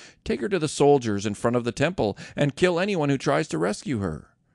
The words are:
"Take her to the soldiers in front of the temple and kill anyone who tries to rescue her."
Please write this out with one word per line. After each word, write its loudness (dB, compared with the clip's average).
"Take -4
her -2
to 0
the -2
soldiers 4
in -2
front 0
of -2
the -4
temple 0
and 0
kill 2
anyone 0
who 2
tries 0
to -6
rescue -2
her." -4